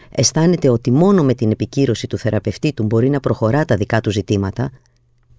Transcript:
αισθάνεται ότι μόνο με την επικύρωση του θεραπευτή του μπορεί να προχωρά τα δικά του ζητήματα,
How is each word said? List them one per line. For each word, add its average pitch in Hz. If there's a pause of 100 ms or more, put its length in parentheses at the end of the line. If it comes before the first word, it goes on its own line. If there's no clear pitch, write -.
(100)
αισθάνεται 160
ότι 120
μόνο 170
με 131
την 110
επικύρωση 113
του 101
θεραπευτή 107
του 113
μπορεί 113
να 143
προχωρά 123
τα 117
δικά 104
του 110
ζητήματα, 101 (680)